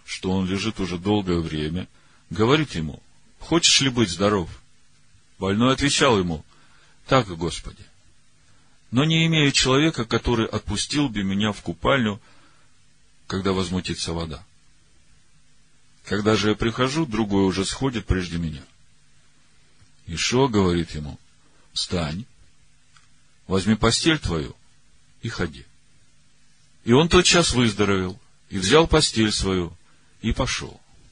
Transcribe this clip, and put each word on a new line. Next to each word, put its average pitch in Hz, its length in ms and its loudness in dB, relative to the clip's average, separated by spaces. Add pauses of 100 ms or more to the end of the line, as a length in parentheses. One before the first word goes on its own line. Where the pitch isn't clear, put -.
что - 280 -6
он 95 160 0
лежит 98 320 -4
уже 90 180 -4
долгое 92 420 0
время – 80 480 -4 (420)
говорит 120 460 0
ему: 80 260 -8 (380)
«Хочешь - 420 2
ли 139 80 2
быть 120 200 2
здоров?» 90 400 0 (920)
Больной 104 340 2
отвечал 139 460 2
ему: 85 240 -2 (640)
«Так, 127 200 2
Господи, 85 580 -8 (1080)
но 127 140 2
не 165 220 2
имею 156 240 4
человека, 131 540 2
который 113 420 0
отпустил 107 600 -4
бы 107 160 -4
меня 98 280 0
в 98 100 -8
купальню, 110 580 -2 (1080)
когда 95 260 -2
возмутится 90 600 -4
вода. 82 300 -8 (1600)
Когда 107 320 0
же 104 140 2
я 104 60 2
прихожу, 131 500 -2
другой 104 400 2
уже 92 180 0
сходит 120 440 -4
прежде 90 300 -2
меня». 78 260 -6 (1400)
Иешуа 120 400 0
говорит 90 480 0
ему: 73 240 -10 (540)
«Встань, 85 520 -4 (1200)
возьми 95 280 2
постель 117 420 2
твою 80 380 -4 (640)
и 117 80 -6
ходи». 82 360 -8 (1200)
И 113 60 4
он 147 160 6
тотчас 175 460 4
выздоровел, 101 640 0 (300)
и - 80 -8
взял 127 300 4
постель 113 440 2
свою, 92 440 -2 (460)
и 110 100 -2
пошёл. - 480 -4 (320)